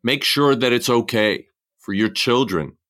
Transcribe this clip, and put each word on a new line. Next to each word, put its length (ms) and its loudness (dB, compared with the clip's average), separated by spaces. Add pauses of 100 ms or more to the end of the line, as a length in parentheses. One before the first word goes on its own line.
Make 220 -2
sure 300 2
that 180 2
it's 180 0
okay 560 0 (320)
for 140 -10
your 160 0
children 680 -2 (140)